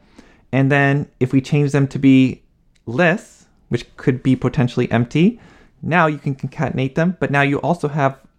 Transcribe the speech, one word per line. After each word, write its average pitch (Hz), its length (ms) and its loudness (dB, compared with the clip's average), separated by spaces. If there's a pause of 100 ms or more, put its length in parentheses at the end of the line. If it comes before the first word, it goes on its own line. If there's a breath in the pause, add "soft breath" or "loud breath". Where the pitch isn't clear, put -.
(520 soft breath)
And 135 200 2
then 139 380 0 (100)
if 127 140 -2
we 135 80 4
change 147 300 0
them 139 160 2
to 135 100 -8
be 131 460 4 (420)
lists, 165 640 -2 (220)
which - 180 -4 (100)
could 131 240 -2
be 131 140 2
potentially 123 560 -2
empty, 151 480 0 (420 loud breath)
now 160 240 0
you 151 140 -2
can 139 160 -6
concatenate 135 580 -6
them, 175 260 -2
but 135 120 -4
now 143 100 2
you 139 160 0
also 151 300 -2
have 139 320 -2 (200)